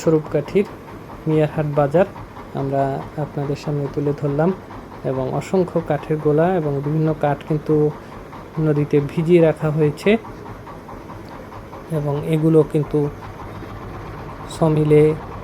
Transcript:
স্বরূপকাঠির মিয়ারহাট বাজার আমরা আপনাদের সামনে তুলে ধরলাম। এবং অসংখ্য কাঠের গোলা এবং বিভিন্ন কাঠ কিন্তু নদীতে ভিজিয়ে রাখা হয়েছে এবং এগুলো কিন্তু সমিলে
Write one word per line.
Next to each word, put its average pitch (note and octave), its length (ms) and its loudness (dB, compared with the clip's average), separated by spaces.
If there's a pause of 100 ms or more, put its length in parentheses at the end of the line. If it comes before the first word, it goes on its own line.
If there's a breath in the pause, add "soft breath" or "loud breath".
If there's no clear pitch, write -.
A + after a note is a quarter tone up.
স্বরূপকাঠির D#3 640 2 (640)
মিয়ারহাট D#3 400 2 (120)
বাজার D3+ 280 4 (520)
আমরা C#3 240 0 (400)
আপনাদের C#3+ 400 -4
সামনে C#3+ 220 -2 (100)
তুলে D3 240 0
ধরলাম। D3 300 2 (600)
এবং C3 160 -2 (140)
অসংখ্য F3 400 0 (100)
কাঠের D#3 360 0
গোলা D3+ 220 4 (120)
এবং D3+ 120 0 (140)
বিভিন্ন D#3 240 2 (140)
কাঠ C#3+ 160 2 (100)
কিন্তু D#3 260 0 (920 loud breath)
নদীতে D3 300 2 (140)
ভিজিয়ে E3+ 360 6
রাখা D#3 300 2
হয়েছে D3+ 320 2 (1900)
এবং D3 160 0 (200)
এগুলো D#3+ 260 6 (140)
কিন্তু D3+ 260 2 (1600)
সমিলে D3+ 460 6 (400)